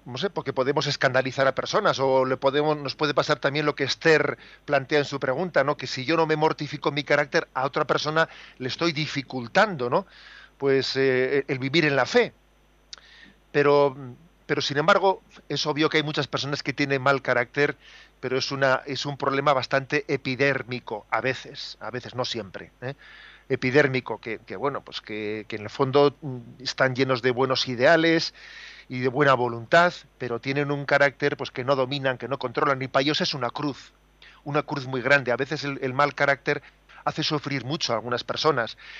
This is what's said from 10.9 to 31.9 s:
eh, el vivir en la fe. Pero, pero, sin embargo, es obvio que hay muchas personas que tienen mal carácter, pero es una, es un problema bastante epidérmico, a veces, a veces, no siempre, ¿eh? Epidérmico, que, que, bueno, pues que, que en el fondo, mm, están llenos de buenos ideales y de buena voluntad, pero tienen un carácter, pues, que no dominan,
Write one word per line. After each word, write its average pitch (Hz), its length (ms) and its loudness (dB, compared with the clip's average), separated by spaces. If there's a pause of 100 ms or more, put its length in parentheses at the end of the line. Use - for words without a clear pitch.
eh, 135 500 2
el 135 120 -2
vivir 139 260 2
en 143 100 2
la 127 100 2
fe. 233 280 2 (1200)
Pero, 143 420 4 (500)
pero, 147 160 -2
sin 143 180 -2
embargo, 185 440 4 (240)
es 143 180 -4
obvio 151 220 0
que - 80 0
hay 156 80 2
muchas 147 240 -4
personas 135 340 -4
que 139 120 -4
tienen 139 280 0
mal 135 200 2
carácter, 131 560 0 (420)
pero 127 180 -2
es 127 140 -4
una, 135 340 2
es 139 200 -6
un 139 120 -6
problema 139 360 2
bastante 135 560 -2
epidérmico, 127 1000 -2
a 110 120 0
veces, 127 580 -6
a 107 100 -12
veces, 117 260 -10
no 123 100 -4
siempre, 98 560 -10
¿eh? 127 140 -8 (520)
Epidérmico, 131 720 2
que, 113 200 -10
que, - 180 -14
bueno, 127 240 -4
pues - 180 -14
que, 107 480 -8
que 113 80 -8
en 104 80 -8
el 104 60 -10
fondo, 143 500 4
mm, 127 200 -10 (200)
están 131 360 -2
llenos 127 260 2
de 127 100 2
buenos 131 380 0
ideales 160 640 2 (560)
y 127 100 -6
de 123 100 0
buena 139 240 4
voluntad, 123 600 2 (240)
pero 117 220 -6
tienen 143 320 -2
un 143 140 -4
carácter, 143 520 2
pues, 131 140 -8
que 127 120 -6
no 135 120 2
dominan, 131 420 -2